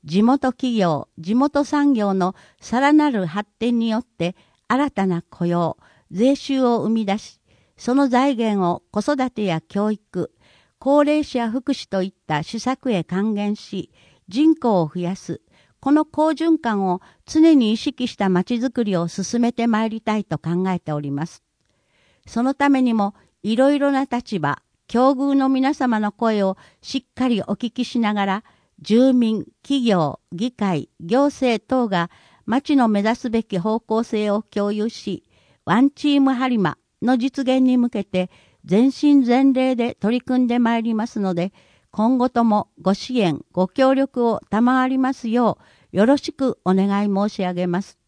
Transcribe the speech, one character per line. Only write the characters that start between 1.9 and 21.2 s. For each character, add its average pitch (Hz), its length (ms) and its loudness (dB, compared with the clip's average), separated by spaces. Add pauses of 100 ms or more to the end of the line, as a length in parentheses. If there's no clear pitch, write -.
業 208 220 0
の 190 200 -2 (260)
さ 240 200 -4
ら 285 120 4
な 302 180 4
る 202 160 -2
発 190 320 -8
展 240 200 0
に 226 100 -2
よ 220 100 -2
っ 247 60 -6
て、 170 320 -6 (320)
新 277 220 0
た 196 160 -2
な 175 220 -2
雇 - 180 -4
用、 170 320 0 (320)
税 247 260 2
収 269 260 -2
を 240 200 2
生 180 80 -2
み 226 160 -2
出 196 120 -2
し、 - 220 -18 (360)
そ - 180 -4
の 277 140 2
財 254 280 2
源 202 340 0
を - 200 -4
子 208 100 -4
育 262 300 -2
て 214 140 -6
や 165 160 0
教 208 300 -4
育、 - 400 -8 (480)
高 294 260 2
齢 294 200 0
者 233 260 -4
福 254 220 -4
祉 - 160 -8
と 190 140 -2
い 190 60 -4
っ 185 60 -12 (120)
た 151 160 -2
施 233 160 -10
策 254 340 -4
へ 180 100 0
還 202 320 -4
元 202 220 -4
し、 - 340 -12 (380)
人 302 280 2
口 220 240 2
を 156 120 -2
増 180 80 -6
や 175 140 -4
す、 - 280 -10 (380)
こ 269 120 0
の 302 140 4
好 311 220 0
循 320 300 0
環 208 280 -2
を 180 160 -2 (240)
常 320 280 6
に 233 180 4
意 226 40 0
識 247 320 -6
し - 80 -12
た 196 140 0
ま 180 140 2
ち 240 100 -4
づ 240 160 -2
く 240 140 -2
り 202 120 0
を 170 120 -2
進 202 320 -4
め 240 120 2
て 233 140 -2
ま 220 180 0
い 226 60 -4
り 220 100 -8
た 214 160 -2
い 208 80 -4
と 151 140 -6
考 175 320 -2
え 180 80 -2
て 156 140 -8
お 147 80 -4
り 143 100 -8
ま 139 160 -4